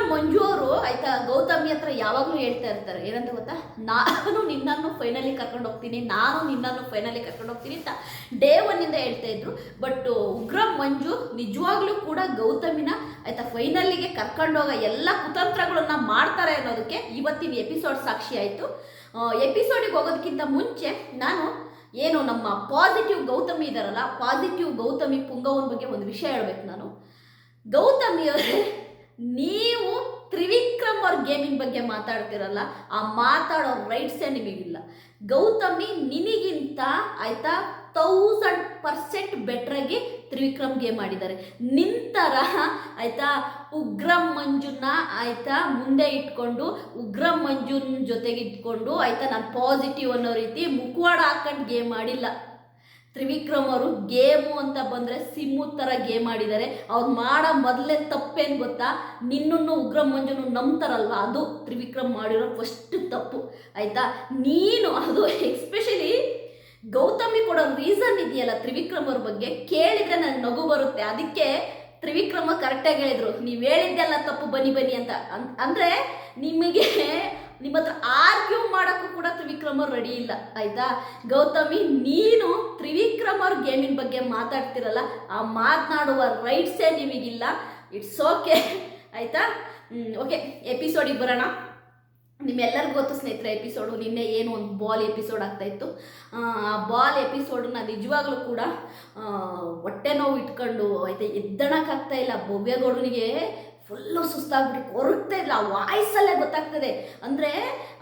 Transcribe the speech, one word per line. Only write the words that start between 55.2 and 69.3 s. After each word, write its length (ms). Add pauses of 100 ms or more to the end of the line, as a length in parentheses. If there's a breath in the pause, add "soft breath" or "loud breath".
ಸಿಮ್ಮು 320
ತರ 220 (180)
ಗೇಮ್ 260
ಆಡಿದ್ದಾರೆ. 580
ಅವ್ರು 180
ಮಾಡೋ 440
ಮೊದಲೇ 440
ತಪ್ಪೇನ್ 600
ಗೊತ್ತಾ? 640
ನಿನ್ನನ್ನು 520
ಉಗ್ರಂ 380
ಮಂಜುನು 280
ನಂಬ್ತಾರಲ್ವ, 760
ಅದು 480
ತ್ರಿವಿಕ್ರಮ್ 500
ಮಾಡಿರೋ 480
ಫಸ್ಟ್ 480
ತಪ್ಪು 440 (220 loud breath)
ಆಯ್ತಾ. 560
ನೀನು 580
ಅದು 380
especially 960 (680 loud breath)
ಗೌತಮಿ 560
ಕೊಡೋ 160 (140)
ರೀಸನ್ 420
ಇದೆಯಲ್ಲ 400
ತ್ರಿವಿಕ್ರಮ್ 480
ಅವ್ರ 120
ಬಗ್ಗೆ, 280